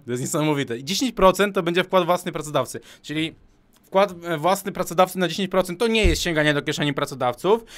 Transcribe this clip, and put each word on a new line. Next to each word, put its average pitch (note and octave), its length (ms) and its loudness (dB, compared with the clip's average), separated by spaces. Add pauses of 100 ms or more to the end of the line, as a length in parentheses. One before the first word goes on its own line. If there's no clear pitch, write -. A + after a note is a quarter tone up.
To - 60 -10
jest B2 120 -4
niesamowite. C#3 560 -2
I C#3 60 -14
dziesięć G3 280 -2
procent F#3+ 420 4
to G3 80 0
będzie F3 220 0
wkład F#3 200 2
własny F3 280 0
pracodawcy. C#3+ 480 -4 (220)
Czyli D#3 320 -6 (520)
wkład, F#3+ 280 0 (100)
e, E3+ 140 -2
własny F#3+ 340 0
pracodawcy F3+ 460 0
na F3+ 100 0
dziesięć F#3 220 -4
procent F3+ 280 0
to - 80 0
nie A3+ 180 4
jest E3 180 4
sięganie D3+ 320 2
do C#3+ 80 -2
kieszeni D3 320 -2
pracodawców, C#3+ 680 0 (140)